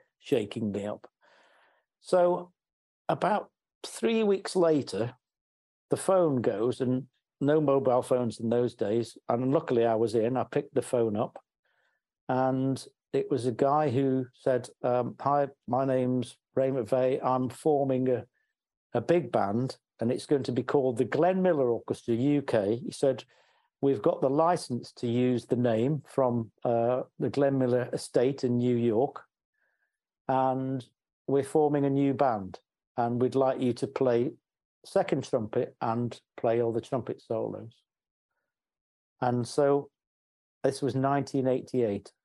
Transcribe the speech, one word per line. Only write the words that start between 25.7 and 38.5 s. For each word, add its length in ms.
name 340
from, 440
uh, 400
the 100
Glenn 300
Miller 340
estate 500
in 140
New 180
York, 480
and 580
we're 300
forming 280
a 160
new 120
band, 460
and 240
we'd 140
like 260
you 120
to 140
play 300
second 380
trumpet 580
and 380
play 240
all 120
the 160
trumpet 320
solos." 600